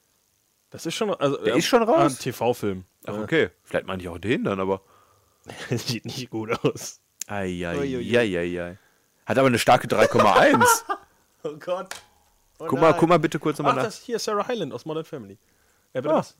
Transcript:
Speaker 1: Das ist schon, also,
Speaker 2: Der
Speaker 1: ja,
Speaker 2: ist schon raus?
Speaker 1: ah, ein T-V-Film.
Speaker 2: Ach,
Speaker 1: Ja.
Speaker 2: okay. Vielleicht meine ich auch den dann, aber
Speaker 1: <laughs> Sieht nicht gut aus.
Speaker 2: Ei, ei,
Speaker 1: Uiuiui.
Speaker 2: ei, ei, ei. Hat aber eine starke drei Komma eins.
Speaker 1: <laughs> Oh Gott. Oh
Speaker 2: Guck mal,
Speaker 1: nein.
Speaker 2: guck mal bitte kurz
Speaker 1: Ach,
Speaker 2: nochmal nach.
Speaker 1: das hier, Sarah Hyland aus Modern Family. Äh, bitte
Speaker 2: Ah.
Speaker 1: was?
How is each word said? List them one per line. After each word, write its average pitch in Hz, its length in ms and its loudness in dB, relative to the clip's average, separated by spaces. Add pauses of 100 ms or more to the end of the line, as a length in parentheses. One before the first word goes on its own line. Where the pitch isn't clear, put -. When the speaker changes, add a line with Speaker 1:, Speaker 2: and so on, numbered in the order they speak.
(720)
Speaker 1:
Das - 160 -12
ist 165 80 -6
schon, 214 200 -2
also, 139 240 0
Speaker 2:
Der - 100 -2
Speaker 1:
ja, - 80 2
Speaker 2:
ist 170 100 2
schon 233 160 4
raus? 233 160 2
Speaker 1:
ah, - 80 4
ein - 120 -2
T-V-Film. 113 680 -4 (220)
Speaker 2:
Ach, - 80 -8
Speaker 1:
Ja. 107 80 -6
Speaker 2:
okay. 117 280 0 (140)
Vielleicht - 220 -4
meine 92 160 -8
ich 90 60 -10
auch 85 100 -10
den 127 260 -2
dann, 98 160 -2
aber 95 200 -2 (680)
Speaker 1:
<laughs> - 240 -12
Sieht 117 340 -6
nicht 123 260 -12
gut 110 200 -8 (140)
aus. - 360 -4 (260)
Speaker 2:
Ei, 92 400 -6
ei, 87 120 -4
Speaker 1:
Uiuiui. 127 400 -2
Speaker 2:
ei, 101 200 2
ei, 87 240 -4
ei. 90 160 -12 (480)
Hat 117 120 0
aber 135 100 6
eine 117 100 2
starke 127 300 4
drei 107 180 4
Komma 107 300 6
eins. 453 540 6
Speaker 1:
<laughs> 392 40 -2 (480)
Oh 156 160 -8
Gott. 185 360 -8 (640)
Oh 160 80 -12
Speaker 2:
Guck 135 120 -2
mal, 160 120 6
Speaker 1:
nein. 151 100 2
Speaker 2:
guck 165 80 4
mal 175 100 6
bitte 156 200 -2
kurz 151 180 -2
Speaker 1:
Ach, - 80 -8
Speaker 2:
nochmal - 120 2
nach. 131 80 0
Speaker 1:
das - 180 -8
hier, 226 160 -6
Sarah 208 280 -4
Hyland 196 280 -6
aus 120 100 -12
Modern 156 220 -8
Family. 101 320 -16 (560)
Äh, 127 80 -4
bitte 147 120 -2
Speaker 2:
Ah. 269 40 4
Speaker 1:
was? - 220 -6